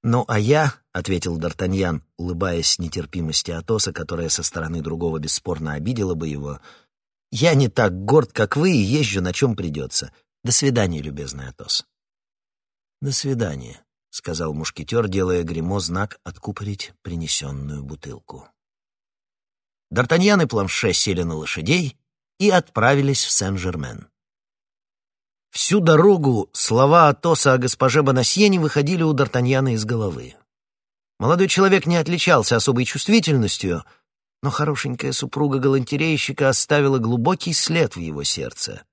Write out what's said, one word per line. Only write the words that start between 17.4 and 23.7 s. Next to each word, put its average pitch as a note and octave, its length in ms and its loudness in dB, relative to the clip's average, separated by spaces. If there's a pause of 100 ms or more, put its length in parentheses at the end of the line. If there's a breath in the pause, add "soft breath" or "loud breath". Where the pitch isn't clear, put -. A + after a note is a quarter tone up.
бутылку. C#2+ 640 -18 (1500)
Д'Артаньян F#3+ 500 2
и - 20 2
Планше G2 480 -2
сели F2+ 300 0
на E2 120 -4
лошадей A2+ 600 -2 (420)
и G3+ 100 2
отправились C#3 760 2
в - 60 -2
Сен-Жермен. F2+ 760 -4 (1400)